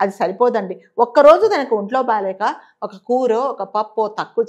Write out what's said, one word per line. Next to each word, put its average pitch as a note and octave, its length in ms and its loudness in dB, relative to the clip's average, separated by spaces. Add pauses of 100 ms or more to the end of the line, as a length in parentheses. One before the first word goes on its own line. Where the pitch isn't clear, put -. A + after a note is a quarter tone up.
అది G3 100 -2
సరిపోదండి. G3+ 720 -2 (160)
ఒక్కరోజు D4+ 500 6
తనకు C#4 280 -2
ఒంట్లో G#3+ 260 -2
బాగాలేక G#3+ 540 -4 (280)
ఒక G3+ 120 -12 (100)
కూరో A#3+ 340 0
ఒక B3+ 240 -6
పప్పో G#3+ 440 -4
తక్కువ G#3 420 -4